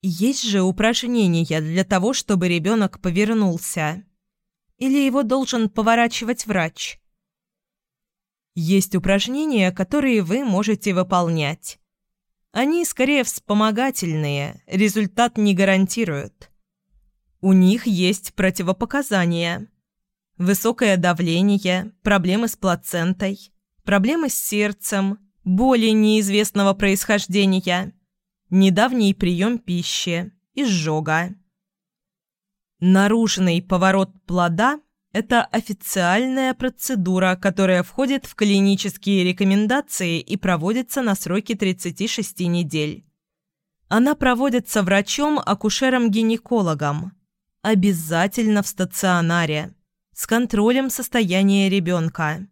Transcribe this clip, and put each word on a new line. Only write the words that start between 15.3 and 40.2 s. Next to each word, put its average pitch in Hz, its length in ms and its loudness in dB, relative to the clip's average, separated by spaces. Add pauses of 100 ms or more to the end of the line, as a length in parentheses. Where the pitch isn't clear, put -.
не 208 180 2
гарантируют. 190 960 -2 (920)
У 190 100 4
них 190 340 6
есть 185 480 0
противопоказания. 185 1300 -2 (720)
Высокое 202 580 0
давление, 185 960 0 (100)
проблемы 202 460 0
с - 80 -8
плацентой, 185 960 -4 (320)
проблемы 240 460 0
с - 40 -6
сердцем, 208 840 -4 (260)
боли 226 460 2
неизвестного 208 840 2
происхождения, 190 1200 0 (560)
недавний 196 640 4
приём 190 460 0
пищи, 175 720 -4 (220)
изжога. 165 800 -2 (1500)
Наружный 190 840 4
поворот 190 480 2 (140)
плода – 180 560 0 (320)
это 226 320 0
официальная 233 1120 -2
процедура, 185 840 -2
которая 185 460 0
входит 240 420 -2
в - 100 -20
клинические 196 880 0
рекомендации 196 960 0
и 190 200 -6